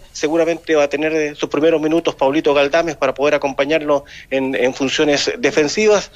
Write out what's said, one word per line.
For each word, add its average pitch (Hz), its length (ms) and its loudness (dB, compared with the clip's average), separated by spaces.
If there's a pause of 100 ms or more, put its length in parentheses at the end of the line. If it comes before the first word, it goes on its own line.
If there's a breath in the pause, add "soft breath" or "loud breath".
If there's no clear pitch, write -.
(140)
seguramente 160 600 -2
va 147 120 4
a 143 40 -4
tener, 151 240 -2
eh, 151 220 -4
sus 143 140 -6
primeros 156 320 2
minutos 156 340 0
Paulito 143 380 2
Galdames 143 420 0
para 135 180 -2
poder 147 220 0
acompañarlo 143 680 -2 (260 loud breath)
en, 135 240 -2
en 123 180 0
funciones 143 640 0
defensivas. 156 800 0